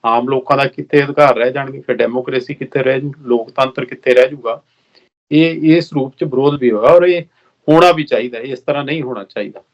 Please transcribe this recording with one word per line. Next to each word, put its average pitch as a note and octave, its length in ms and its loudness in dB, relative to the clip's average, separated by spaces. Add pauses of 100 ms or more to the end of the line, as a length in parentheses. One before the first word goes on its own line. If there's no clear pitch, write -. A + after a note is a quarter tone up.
ਆਮ A#2+ 240 0
ਲੋਕਾਂ C3+ 280 0
ਦਾ C#3 80 0
ਕਿੱਥੇ C#3+ 380 -2
ਅਧਿਕਾਰ C#3 320 2
ਰਹਿ B2+ 180 0
ਜਾਣਗੇ, C#3 280 -10
ਫਿਰ B2 140 -4
ਡੈਮੋਕ੍ਰੇਸੀ B2+ 580 -4
ਕਿੱਥੇ C#3 300 -6
ਰਹਿ C3+ 180 0
ਜੂ, C#3+ 200 -8
ਲੋਕਤੰਤਰ B2+ 640 -4
ਕਿੱਥੇ B2+ 280 -2
ਰਹਿ B2+ 160 4
ਜੂਗਾ। B2+ 320 -8 (720)
ਇਹ, D#3+ 460 2
ਇਸ E3 160 -4
ਰੂਪ C3+ 240 -4
'ਚ - 60 -4
ਵਿਰੋਧ C#3 360 0
ਵੀ B2 120 2
ਹੋਇਆ A2 180 2
ਔਰ F3 140 6
ਇਹ F3 180 0 (480)
ਹੋਣਾ E3+ 220 6
ਵੀ D#3 120 -2
ਚਾਹੀਦਾ, A#2+ 360 -4
ਇਸ C3 200 -10
ਤਰ੍ਹਾਂ C#3+ 240 -4
ਨਹੀਂ D3+ 180 -6
ਹੋਣਾ B2 220 -10
ਚਾਹੀਦਾ। G2 400 -12 (100)